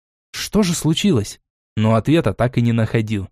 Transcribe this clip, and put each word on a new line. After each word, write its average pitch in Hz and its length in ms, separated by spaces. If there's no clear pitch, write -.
Что - 320
же 175 100
случилось? 156 680
Но 110 200
ответа 120 380
так 123 240
и 120 40
не 117 100
находил. 110 600